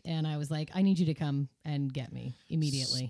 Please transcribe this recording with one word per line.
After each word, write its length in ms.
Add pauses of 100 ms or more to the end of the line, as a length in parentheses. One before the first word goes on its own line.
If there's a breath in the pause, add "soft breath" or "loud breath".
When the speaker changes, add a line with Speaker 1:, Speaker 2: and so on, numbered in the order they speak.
Speaker 1:
and 240
I 80
was 160
like, 220
"I 80
need 180
you 60
to 80
come 340 (160)
and 300
get 180
me 240 (140)
immediately." 560
Speaker 2:
S-, 40